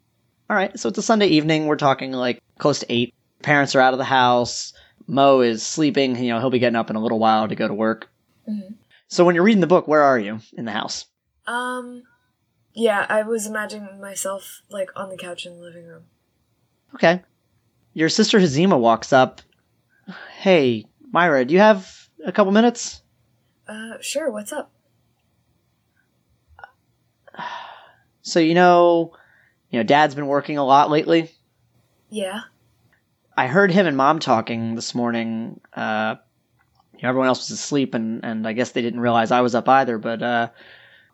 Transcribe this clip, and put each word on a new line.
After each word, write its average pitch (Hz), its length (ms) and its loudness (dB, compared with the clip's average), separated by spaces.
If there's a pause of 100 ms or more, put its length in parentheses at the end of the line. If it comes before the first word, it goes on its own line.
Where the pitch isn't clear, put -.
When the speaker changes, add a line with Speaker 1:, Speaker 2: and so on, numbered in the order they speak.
(500)
Speaker 1:
All 214 60 -2
right, 196 220 -4
so 233 100 -6
it's 208 100 -6
a 202 40 -4
Sunday 214 260 2
evening. 156 380 2
We're 151 100 0
talking, 135 360 0
like, 123 300 -4 (160)
close 143 220 0
to - 120 -10
eight. 120 220 -2 (280)
Parents 143 340 0
are 131 40 6
out 131 140 4
of 127 40 -4
the 131 60 -4
house. 123 680 0 (340)
Mo 135 340 4
is 117 240 0
sleeping. 139 520 0
You 123 160 -4
know, 113 80 -2
he'll 127 100 -2
be 123 80 0
getting 117 180 0
up 113 140 -4
in 110 60 -6
a 110 60 -4
little 113 180 -2
while 110 260 2
to 104 80 -8
go - 140 -4
to 104 60 -8
work. 110 360 -4 (380)
Speaker 2:
Mm-hmm. 208 260 -10 (320)
Speaker 1:
So - 180 2
when 175 120 4
you're 175 80 2
reading 214 160 4
the 165 80 2
book, 175 180 2
where 147 160 4
are 135 160 4
you 107 220 -8 (140)
in 120 100 -12
the 110 80 -8
house? - 320 -8 (420)
Speaker 2:
Um, 247 560 -10 (680)
yeah, 214 360 0
I 214 140 0
was 214 240 -6
imagining 208 540 -12
myself, 196 680 -12
like, 190 280 -10
on 190 140 -12
the 185 60 -14
couch 175 300 -14
in 175 80 -20
the 170 80 -20
living 170 240 -20
room. 165 180 -20 (880)
Speaker 1:
Okay. 175 280 2 (720)
Your 160 140 0
sister 214 320 2
Hazima 165 380 2
walks 113 340 0
up. 131 300 2 (960)
"Hey, 135 480 2 (260)
Myra, 151 320 2
do 143 100 0
you 185 60 6
have 208 480 2 (180)
a 185 60 -4
couple 196 200 2
minutes?" 226 500 0 (680)
Speaker 2:
Uh, 220 320 -16
sure, 294 300 -6
what's 208 220 -10
up? 294 180 -12 (3500)
Speaker 1:
So, - 160 -4
you 165 160 2
know, 175 580 4 (580)
you 123 80 -4
know, 117 40 0
Dad's 143 320 2
been 143 120 -8
working 143 320 -4
a 139 60 -2
lot 139 260 4
lately. 160 400 0 (800)
Speaker 2:
Yeah. 208 300 -10 (960)
Speaker 1:
I 131 100 0
heard 185 240 2
him 185 160 2
and 143 100 -2
Mom 143 220 2
talking 113 560 -2
this 117 200 -10
morning. 117 680 -6 (140)
Uh, 110 420 -4 (800)
you - 80 -20
know, 120 60 -4
everyone 131 200 0
else 127 200 -2
was 107 100 -10
asleep, 139 360 -4
and, 113 300 -6
and 110 220 -6
I 110 60 -4
guess 120 200 -4
they 127 100 -4
didn't 120 180 -6
realize 117 300 0
I 123 100 4
was 120 140 0
up 117 140 -2
either, 127 300 2
but, 113 240 -6
uh, 120 260 -2 (640)